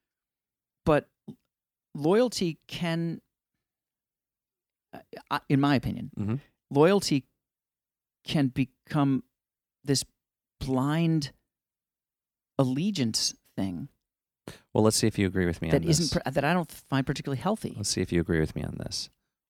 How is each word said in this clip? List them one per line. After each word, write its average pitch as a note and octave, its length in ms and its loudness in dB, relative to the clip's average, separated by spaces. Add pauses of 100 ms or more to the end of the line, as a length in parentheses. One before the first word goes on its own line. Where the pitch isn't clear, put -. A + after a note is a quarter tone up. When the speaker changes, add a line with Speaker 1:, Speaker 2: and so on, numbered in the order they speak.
(840)
Speaker 1:
But D3 240 2 (840)
loyalty F3 680 0 (100)
can, E3 500 -4 (1700)
uh, - 60 -16 (320)
uh, C#3 80 -2 (100)
in C#3+ 100 4
my C#3+ 160 4
opinion, - 420 -4
Speaker 2:
Mm-hmm. G#2 180 -4 (360)
Speaker 1:
loyalty D#3 540 4 (960)
can C#3+ 240 0
become C#3 760 0 (600)
this C#3 200 0 (560)
blind D3 720 0 (1300)
allegiance C#3 760 0 (220)
thing F#2+ 320 -6 (840)
Speaker 2:
Well, A2 100 4
let's A2 140 4
see A#2 100 2
if G#2 100 0
you G2+ 100 2
agree F2+ 180 2
with E2+ 160 -2
me E2 80 -4
Speaker 1:
that - 140 4
Speaker 2:
on D#3+ 60 -2
Speaker 1:
isn't E3 140 2 (100)
Speaker 2:
this. - 0 - (100)
Speaker 1:
per-, C3+ 80 -4
that C3+ 120 0
I D#3 100 2
don't F3 160 -2
find - 360 -2
particularly C#3 360 -4
healthy. - 360 -4
Speaker 2:
Let's G2+ 120 -4
see - 120 -2
if F#2 100 -2
you F2 80 2
agree E2 220 2
with D2+ 140 0
me - 80 -6
on - 160 -8
this. - 300 -8 (400)